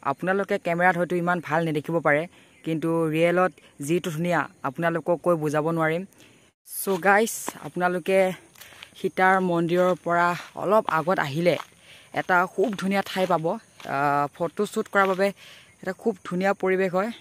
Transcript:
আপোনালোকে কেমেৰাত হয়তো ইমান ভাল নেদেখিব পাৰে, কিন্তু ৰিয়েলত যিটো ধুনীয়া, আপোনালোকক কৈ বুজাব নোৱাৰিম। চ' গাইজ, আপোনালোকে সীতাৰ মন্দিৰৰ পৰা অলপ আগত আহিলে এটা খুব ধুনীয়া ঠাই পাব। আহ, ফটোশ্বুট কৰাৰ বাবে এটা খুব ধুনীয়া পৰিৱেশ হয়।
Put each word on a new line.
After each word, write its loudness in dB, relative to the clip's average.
আপোনালোকে -2
কেমেৰাত 2
হয়তো 0
ইমান 0
ভাল -2
নেদেখিব -2
পাৰে, 2
কিন্তু -2
ৰিয়েলত 2
যিটো -2
ধুনীয়া, -2
আপোনালোকক -2
কৈ 2
বুজাব -2
নোৱাৰিম। 0
চ' -8
গাইজ, 2
আপোনালোকে 0
সীতাৰ 2
মন্দিৰৰ 2
পৰা 2
অলপ 2
আগত 0
আহিলে 0
এটা 2
খুব 0
ধুনীয়া -2
ঠাই -2
পাব। 0
আহ, -2
ফটোশ্বুট -4
কৰাৰ 2
বাবে 0
এটা -8
খুব -2
ধুনীয়া 0
পৰিৱেশ 0
হয়। 0